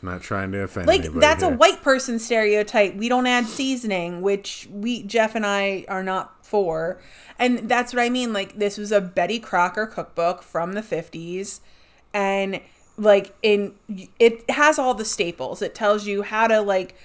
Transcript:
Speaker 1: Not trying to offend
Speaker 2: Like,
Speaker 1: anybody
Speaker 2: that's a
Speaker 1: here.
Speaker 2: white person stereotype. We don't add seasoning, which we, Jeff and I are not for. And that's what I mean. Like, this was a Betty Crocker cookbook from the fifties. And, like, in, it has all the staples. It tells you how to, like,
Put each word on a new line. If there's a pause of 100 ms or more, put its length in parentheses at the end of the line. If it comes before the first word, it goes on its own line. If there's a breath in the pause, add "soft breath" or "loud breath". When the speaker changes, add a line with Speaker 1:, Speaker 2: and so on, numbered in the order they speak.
Speaker 1:
Not
trying
to
offend
Speaker 2:
Like,
Speaker 1:
anybody
Speaker 2:
that's
a
Speaker 1:
here.
Speaker 2:
white
person
stereotype.
We
don't
add
seasoning,
which
we,
Jeff
and
I
are
not
for. (380 loud breath)
And
that's
what
I
mean.
Like,
this
was
a
Betty
Crocker
cookbook
from
the
fifties. (520 soft breath)
And, (380 soft breath)
like,
in, (440)
it
has
all
the
staples.
It
tells
you
how
to,
like, (100)